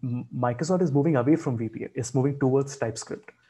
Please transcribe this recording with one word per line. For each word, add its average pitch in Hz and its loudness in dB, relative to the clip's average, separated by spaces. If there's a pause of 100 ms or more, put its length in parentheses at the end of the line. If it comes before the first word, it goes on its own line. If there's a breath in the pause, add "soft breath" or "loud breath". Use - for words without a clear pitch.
M-, 123 -4
Microsoft 143 0
is 160 2
moving 143 4
away 135 4
from 131 -2
V 113 -4
B - -10
A. - -8
It's 120 -6
moving 139 2
towards 135 2
TypeScript. - -8 (180 soft breath)